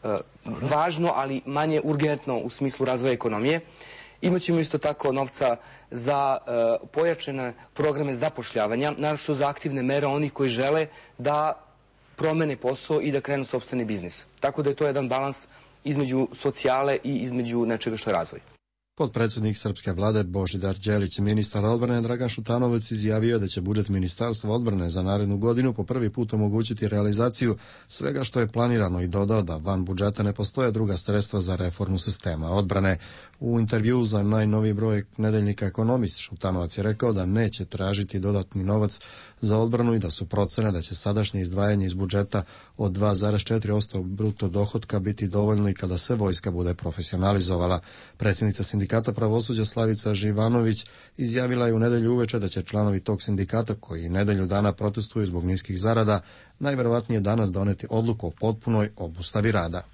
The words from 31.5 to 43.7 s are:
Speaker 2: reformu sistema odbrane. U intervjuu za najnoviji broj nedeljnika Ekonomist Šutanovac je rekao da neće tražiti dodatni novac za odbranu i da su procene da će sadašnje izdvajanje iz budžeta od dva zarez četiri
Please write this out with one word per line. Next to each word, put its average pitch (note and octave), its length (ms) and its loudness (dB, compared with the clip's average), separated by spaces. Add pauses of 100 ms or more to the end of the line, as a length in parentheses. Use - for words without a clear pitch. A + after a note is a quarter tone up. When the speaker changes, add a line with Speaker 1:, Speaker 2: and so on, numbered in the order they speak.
Speaker 2:
reformu F2+ 420 -2
sistema D#2+ 520 -4
odbrane. F#2+ 480 2 (420)
U A#2 200 2
intervjuu A2+ 440 2
za G#2+ 180 0
najnoviji G#2+ 500 2
broj G#2 320 0 (120)
nedeljnika G#2+ 500 2
Ekonomist A2+ 520 0
Šutanovac F#2 600 -4
je G2+ 40 -2
rekao G#2+ 300 2
da F#2+ 140 0
neće G#2 380 0
tražiti G2 540 -2
dodatni F#2+ 460 0
novac G#2 360 0 (400)
za A2 180 4
odbranu A#2 360 2
i A2+ 40 2
da F2+ 120 -2
su F2 160 -6
procene G#2 460 0
da E2+ 100 -2
će - 120 -8
sadašnje G2+ 460 0
izdvajanje G2 460 2
iz F2+ 80 -4
budžeta G2 480 0 (340)
od G2+ 160 0
dva G2+ 220 2
zarez G#2 260 2
četiri A2 320 0